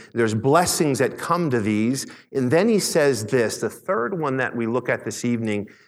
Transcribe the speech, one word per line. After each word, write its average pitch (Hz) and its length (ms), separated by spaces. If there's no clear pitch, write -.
there's 113 200
blessings 143 680
that 123 180
come 170 320
to 120 100
these." 107 460
And 127 180
then 185 180
he 220 100
says 139 480
this, 113 320
the 110 100
third 196 500
one 135 200
that 123 180
we 117 100
look 120 220
at 120 160
this 110 200
evening 110 440